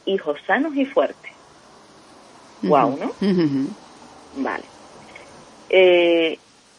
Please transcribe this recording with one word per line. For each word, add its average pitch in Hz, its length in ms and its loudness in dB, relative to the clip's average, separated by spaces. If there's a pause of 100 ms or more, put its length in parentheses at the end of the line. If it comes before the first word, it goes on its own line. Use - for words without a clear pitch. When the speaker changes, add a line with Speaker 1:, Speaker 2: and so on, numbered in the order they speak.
Speaker 1:
hijos 185 400 -4
sanos 269 300 -2
y 277 100 -2
fuertes. - 460 -4 (1300)
Speaker 2:
Ujú. 196 80 -4
Speaker 1:
Guau, 135 280 2
¿no? 185 100 -8 (140)
Speaker 2:
Ujú. 160 480 0 (680)
Speaker 1:
Vale. 120 260 -6 (1080)
Eh, 175 720 4 (400)